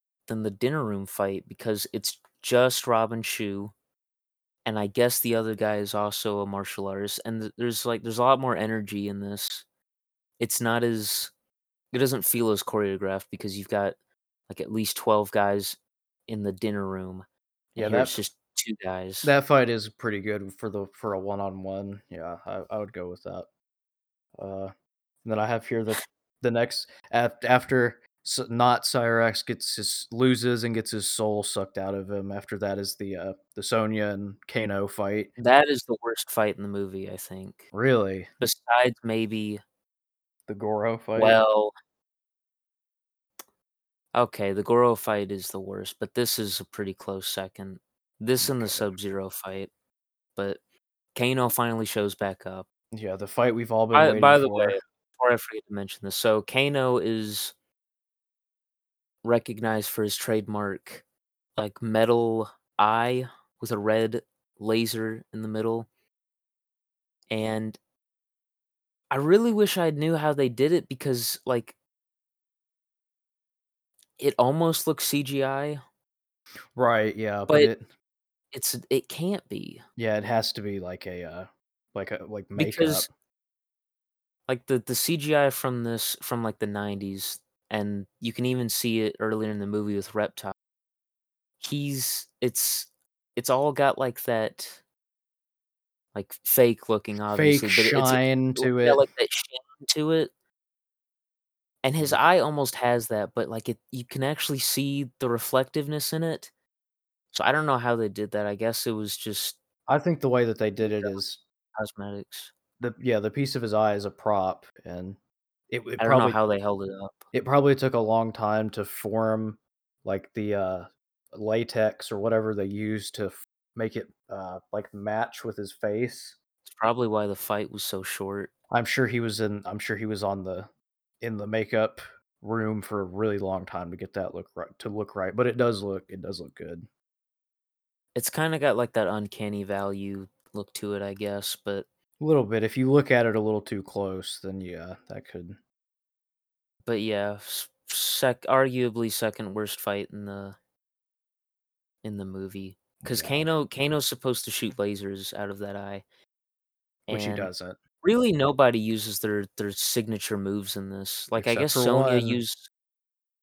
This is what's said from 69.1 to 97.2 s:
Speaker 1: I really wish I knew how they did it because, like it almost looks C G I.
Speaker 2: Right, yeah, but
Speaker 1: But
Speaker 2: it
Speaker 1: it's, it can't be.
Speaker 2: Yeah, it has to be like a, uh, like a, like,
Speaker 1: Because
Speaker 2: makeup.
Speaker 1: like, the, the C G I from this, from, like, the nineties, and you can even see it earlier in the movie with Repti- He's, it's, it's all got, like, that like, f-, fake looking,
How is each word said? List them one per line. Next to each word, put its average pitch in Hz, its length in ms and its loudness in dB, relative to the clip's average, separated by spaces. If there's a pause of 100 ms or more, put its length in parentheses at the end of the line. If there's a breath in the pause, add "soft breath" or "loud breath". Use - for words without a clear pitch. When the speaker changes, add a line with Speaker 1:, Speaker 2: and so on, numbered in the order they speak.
Speaker 1:
I 135 60 -2
really 196 360 6
wish 208 260 4
I 170 120 4
knew 156 260 2
how 151 160 2
they 139 160 2
did 131 240 2
it 170 160 2
because, 127 580 -4
like 123 300 -2 (2500)
it 139 200 2
almost 156 480 4
looks 151 180 0
C 143 180 0
G 135 220 -2
I. 139 360 -4 (960 loud breath)
Speaker 2:
Right, 117 400 4
yeah, 104 280 -2
but 113 180 6
Speaker 1:
But - 20 8
Speaker 2:
it 110 180 4 (680)
Speaker 1:
it's, - 240 -4 (140)
it 135 180 0
can't 185 400 -4
be. 50 340 -10 (140)
Speaker 2:
Yeah, 110 200 0
it 107 80 -2
has 113 300 0
to 107 80 -10
be 101 180 -6
like 90 260 -10
a, 90 180 -10
uh, 90 220 -12 (480)
like 98 160 -6
a, 101 160 -8
like, 104 300 -10
Speaker 1:
Because 156 540 0
Speaker 2:
makeup. - 40 -20 (1300)
Speaker 1:
like, 127 180 -2
the, 131 120 4
the 120 160 -4
C 160 220 0
G 151 180 0
I 143 160 6
from 127 340 -2
this, 117 380 -2
from, 120 200 -2
like, 110 160 -4
the 107 80 -2
nineties, 101 760 -6 (300)
and 104 360 -4 (140)
you 113 120 -4
can 123 140 -2
even 127 220 0
see 113 320 0
it 107 200 0
earlier 110 300 -2
in 104 80 -4
the 101 80 -4
movie 104 300 -2
with 98 160 -6
Repti- 104 400 -2 (1080)
He's, 143 720 -6 (120)
it's, - 500 -2 (460)
it's 120 140 0
all 139 220 4
got, 139 260 4
like, 127 260 -2
that - 580 -2 (1300)
like, 104 160 -6
f-, - 140 -14
fake 120 440 6
looking, 104 380 0